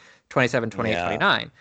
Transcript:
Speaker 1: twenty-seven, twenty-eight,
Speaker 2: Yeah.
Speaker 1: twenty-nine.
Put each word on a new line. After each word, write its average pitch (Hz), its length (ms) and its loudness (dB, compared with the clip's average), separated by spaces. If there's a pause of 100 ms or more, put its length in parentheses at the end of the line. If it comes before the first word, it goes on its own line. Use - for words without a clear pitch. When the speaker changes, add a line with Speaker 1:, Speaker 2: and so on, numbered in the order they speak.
(280)
Speaker 1:
twenty-seven, 120 420 0
twenty-eight, 113 240 -2
Speaker 2:
Yeah. 87 120 0
Speaker 1:
twenty-nine. 117 440 0 (100)